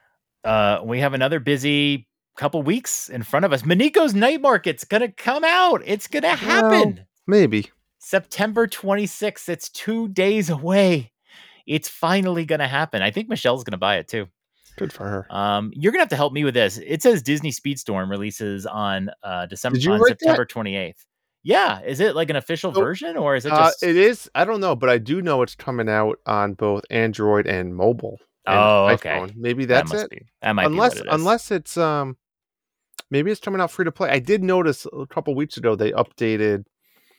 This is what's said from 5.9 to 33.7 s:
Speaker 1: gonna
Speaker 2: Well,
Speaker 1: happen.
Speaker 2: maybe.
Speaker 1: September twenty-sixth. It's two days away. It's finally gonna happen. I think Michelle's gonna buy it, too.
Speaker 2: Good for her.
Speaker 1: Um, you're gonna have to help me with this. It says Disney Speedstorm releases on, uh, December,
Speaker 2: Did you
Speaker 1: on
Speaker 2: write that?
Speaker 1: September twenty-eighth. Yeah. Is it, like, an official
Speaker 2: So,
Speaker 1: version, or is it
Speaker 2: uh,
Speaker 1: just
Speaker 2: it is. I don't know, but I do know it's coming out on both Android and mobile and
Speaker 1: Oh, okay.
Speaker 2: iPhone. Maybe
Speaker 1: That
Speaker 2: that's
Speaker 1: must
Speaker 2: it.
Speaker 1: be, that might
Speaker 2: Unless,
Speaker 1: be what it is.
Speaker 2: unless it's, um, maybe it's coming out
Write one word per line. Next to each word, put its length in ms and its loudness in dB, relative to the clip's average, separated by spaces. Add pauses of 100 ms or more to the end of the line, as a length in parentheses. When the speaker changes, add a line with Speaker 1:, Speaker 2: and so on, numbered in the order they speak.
Speaker 1:
gonna 220 -2
Speaker 2:
Well, 80 2
Speaker 1:
happen. 720 2 (200)
Speaker 2:
maybe. 440 4 (280)
Speaker 1:
September 680 -2
twenty-sixth. 840 -4
It's 220 -8
two 380 -6
days 420 0
away. 640 2 (540)
It's 220 -4
finally 560 0
gonna 240 0
happen. 320 -2
I 100 0
think 200 -6
Michelle's 340 -2
gonna 140 -8
buy 180 2
it, 120 -6
too. 200 -8 (480)
Speaker 2:
Good 160 -8
for 160 -12
her. 200 -8
Speaker 1:
Um, 460 -2
you're 160 2
gonna 120 0
have 80 2
to 60 -2
help 160 0
me 120 -2
with 100 0
this. 240 2
It 240 -6
says 180 4
Disney 300 -2
Speedstorm 580 -6
releases 560 -6
on, 460 -4 (140)
uh, 220 -6
December, 280 -4
Speaker 2:
Did 100 0
you 80 2
Speaker 1:
on 80 2
Speaker 2:
write 100 6
that? 100 -6
Speaker 1:
September 240 2
twenty-eighth. 600 -8 (380)
Yeah. 400 0
Is 160 -6
it, 160 0
like, 160 -2
an 60 -2
official 360 -6
Speaker 2:
So, 80 2
Speaker 1:
version, 360 -4
or 180 0
is 100 -2
it 80 -4
Speaker 2:
uh, 40 2
Speaker 1:
just 260 4
Speaker 2:
it 140 2
is. 400 2
I 80 4
don't 160 -2
know, 160 0
but 120 0
I 100 4
do 220 -2
know 220 0
it's 140 -4
coming 320 -4
out 380 0
on 280 0
both 360 -2
Android 580 0
and 260 -4
mobile 460 0 (260)
and 100 2
Speaker 1:
Oh, 360 6
okay. 180 -2
Speaker 2:
iPhone. 260 -6
Maybe 280 -2
Speaker 1:
That 100 2 (120)
Speaker 2:
that's 80 -6
Speaker 1:
must 100 -2
Speaker 2:
it. 60 -10
Speaker 1:
be, 160 -18 (160)
that 100 0
might 140 2
Speaker 2:
Unless, 280 2
Speaker 1:
be 60 -8
what 80 -10
it 60 -4
is. 60 0
Speaker 2:
unless 300 0
it's, 260 -6
um, 400 -2 (920)
maybe 220 0
it's 80 -4
coming 200 -4
out 120 0